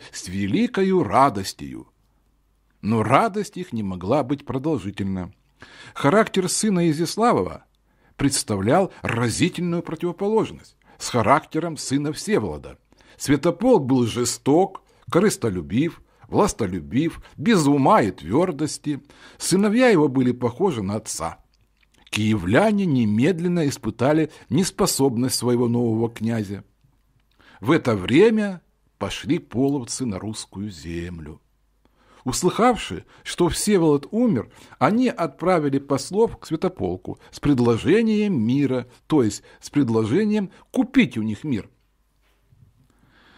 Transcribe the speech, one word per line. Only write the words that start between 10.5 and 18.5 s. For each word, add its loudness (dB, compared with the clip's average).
с -8
характером 0
сына -4
Всеволода. -4
Святополк 2
был 2
жесток, 0
корыстолюбив, 0
властолюбив, -2
без 2
ума 4
и 0
твёрдости. -4